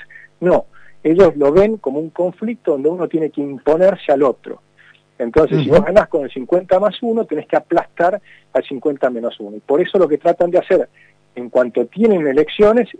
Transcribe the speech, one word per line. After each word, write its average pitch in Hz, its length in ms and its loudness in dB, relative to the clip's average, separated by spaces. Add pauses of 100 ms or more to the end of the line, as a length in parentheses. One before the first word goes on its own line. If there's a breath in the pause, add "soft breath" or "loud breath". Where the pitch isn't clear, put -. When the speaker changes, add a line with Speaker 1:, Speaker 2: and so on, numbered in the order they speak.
(400 loud breath)
Speaker 1:
No, 170 260 0 (380 soft breath)
ellos 165 320 4
lo 143 160 2
ven 202 260 2
como 139 220 -6
un 160 120 -10
conflicto 180 600 -6
donde 143 180 -2
uno 170 180 -4
tiene 156 220 -4
que 147 120 -8
imponerse 151 680 0
al 139 120 2
otro. - 380 -4 (560 soft breath)
Entonces, 156 420 0
si 135 100 -2
Speaker 2:
Ujú. 156 80 4
Speaker 1:
vos 202 80 4
ganás 190 220 2
con 151 160 -4
el 123 80 -10
cincuenta 180 480 -2
más 202 220 -2
uno, 226 240 -2
tenés 151 200 -8
que - 100 -6
aplastar 175 640 -2 (340 soft breath)
al 131 100 0
cincuenta 139 460 -4
menos 117 300 -6
uno. 104 180 -14
Y - 20 -14
por 147 220 0
eso 185 180 0
lo 165 80 4
que 147 100 0
tratan 175 320 0
de 175 100 0
hacer, 170 300 0 (460 soft breath)
en 123 140 -12
cuanto 123 380 0
tienen 190 380 0
elecciones, 208 640 2 (100)